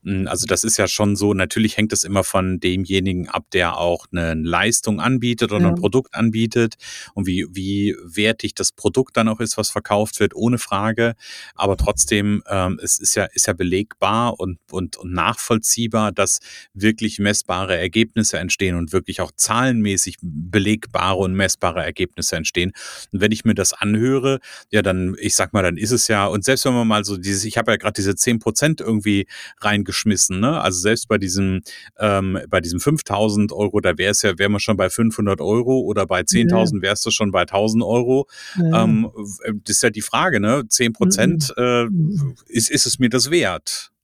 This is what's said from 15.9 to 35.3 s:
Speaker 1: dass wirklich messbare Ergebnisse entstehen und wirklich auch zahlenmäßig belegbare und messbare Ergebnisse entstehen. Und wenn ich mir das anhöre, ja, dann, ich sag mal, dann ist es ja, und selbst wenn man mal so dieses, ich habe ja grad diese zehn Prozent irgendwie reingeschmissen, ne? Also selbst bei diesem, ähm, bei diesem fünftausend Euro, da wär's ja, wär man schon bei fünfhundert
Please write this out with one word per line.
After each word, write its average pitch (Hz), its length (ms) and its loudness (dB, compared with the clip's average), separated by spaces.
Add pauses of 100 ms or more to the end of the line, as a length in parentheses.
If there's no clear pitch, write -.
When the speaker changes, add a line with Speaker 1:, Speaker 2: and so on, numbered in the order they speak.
Speaker 1:
dass 98 260 0 (340)
wirklich 110 460 0
messbare 95 580 0
Ergebnisse 101 640 0
entstehen 90 380 0
und 85 160 -2
wirklich 92 300 -2
auch 85 120 -6
zahlenmäßig 110 840 0
belegbare 92 960 0
und 92 180 0
messbare 90 480 0
Ergebnisse 87 540 -4
entstehen. 87 360 -2 (380)
Und 95 120 -2
wenn 110 100 2
ich 110 140 -2
mir 107 80 4
das 95 180 0
anhöre, 127 680 0 (300)
ja, 104 120 2
dann, 92 360 0
ich - 160 -2
sag 95 200 -2
mal, 101 80 2
dann 87 160 0
ist 110 140 -2
es - 160 0
ja, 101 180 2
und 101 180 -2
selbst 135 220 2
wenn 127 80 2
man 120 120 0
mal 107 180 2
so 98 120 -4
dieses, 98 300 -4
ich 107 100 -4
habe 113 160 0
ja 101 60 2
grad - 180 -4
diese 98 180 0
zehn 117 240 0
Prozent 147 440 0
irgendwie 104 440 0 (360)
reingeschmissen, 101 800 0
ne? 143 200 0
Also 90 180 -4
selbst 107 300 0
bei 107 80 2
diesem, 95 460 0 (360)
ähm, 98 400 0 (120)
bei 95 100 2
diesem 85 200 -4
fünftausend 104 720 0
Euro, 101 280 0
da 87 160 2
wär's 98 240 0
ja, 92 180 0
wär 101 120 2
man 101 100 0
schon 107 160 0
bei 92 140 0
fünfhundert 107 500 0